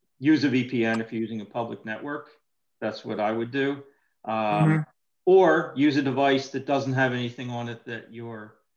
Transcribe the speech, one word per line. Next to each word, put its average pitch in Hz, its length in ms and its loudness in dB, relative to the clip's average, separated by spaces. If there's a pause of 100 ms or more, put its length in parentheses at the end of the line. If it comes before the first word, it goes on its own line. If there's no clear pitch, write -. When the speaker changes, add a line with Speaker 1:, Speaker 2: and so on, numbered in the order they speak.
(200)
Speaker 1:
use 139 240 4
a 143 60 2
V 127 140 2
P 120 220 0
N 113 160 0
if 113 120 -8
you're 113 80 -4
using 113 200 -6
a 101 40 -10
public 117 400 -8
network. 143 440 -10 (520)
That's 110 240 -6
what 107 140 -6
I 107 120 0
would 117 200 -4
do. 139 320 -2 (420)
Um, 110 80 -4
Speaker 2:
Mm-hmm. 110 480 2 (440)
Speaker 1:
or 180 520 6
use 143 200 4
a 147 40 2
device 135 480 2
that 131 160 -8
doesn't 135 280 -2
have 131 200 2
anything 123 360 -6
on 120 200 -6
it 117 160 -12
that 113 280 -12
you're, 113 420 -14 (220)